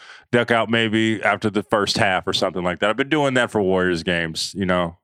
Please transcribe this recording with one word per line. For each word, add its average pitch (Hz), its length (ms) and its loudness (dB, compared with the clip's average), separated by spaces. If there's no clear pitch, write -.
duck 120 180 2
out 113 220 2
maybe 110 500 0
after 104 300 0
the 98 100 0
first 101 360 0
half 95 280 0
or 92 80 -4
something 90 300 -2
like 87 160 -2
that. 101 100 2
I've 110 80 -2
been 139 120 -2
doing 143 260 0
that 120 160 2
for 107 100 0
Warriors 92 400 2
games, 85 560 -4
you 98 80 -2
know. 90 380 -2